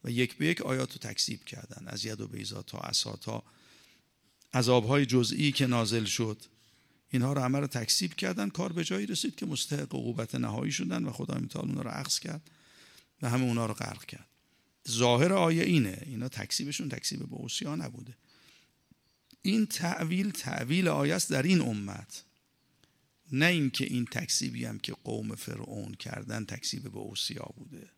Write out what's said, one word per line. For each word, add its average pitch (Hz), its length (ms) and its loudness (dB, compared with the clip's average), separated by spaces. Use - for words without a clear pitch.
و 123 60 -4
یک 120 260 2
به 151 100 2
یک 175 140 2
آیات 131 320 0
رو - 60 -14
تکذیب - 460 -4
کردن، - 440 -14
از 104 160 -6
ید 107 160 -6
و 107 80 -8
بیضا 104 340 -8
تا - 160 -12
عصا - 380 -2
تا 110 260 -8
عذاب‌های 123 520 6
جزئی 123 460 6
که 135 140 4
نازل 117 380 2
شد، 107 380 -2
اینها 131 220 2
رو 139 80 0
همه 131 180 2
رو 143 80 0
تکذیب 135 480 0
کردن. 190 340 -2
کار 180 240 -4
به 165 120 -2
جایی 196 220 -2
رسید - 280 -2
که - 120 -6
مستحق 143 480 -4
عقوبت 117 400 -4
نهایی 123 380 -2
شدن 180 320 -2
و 135 80 -4
خدای - 280 -4
متعال - 280 -6
اونها - 140 -2
رو 117 80 -6
اخذ - 280 -2
کرد 160 320 -8
و 123 80 0
همه 127 140 4
اونها 117 220 2
رو 113 80 -2
غرق - 300 -8
کرد. - 220 -16
ظاهر 120 420 6
آیه 165 300 4
اینه، 117 440 4
اینا 123 220 -6
تکذیبشون 139 600 -4
تکذیب - 300 -4
به - 180 -8
اوصیا 143 400 -4
نبوده. 120 400 -10
این 214 240 4
تعویل، 180 640 0
تعویل 165 580 0
آیه 147 260 2
است 175 160 0
در 139 120 2
این 175 180 6
امت، 104 640 -4
نه 143 140 4
اینکه 147 380 4
این 123 200 0
تکذیبی - 600 -2
هم 117 140 -8
که - 140 -4
قوم 110 420 -6
فرعون - 600 -10
کردن 110 500 -8
تکذیب - 380 -8
به - 160 -12
اوصیا - 580 -6
بوده. - 420 -18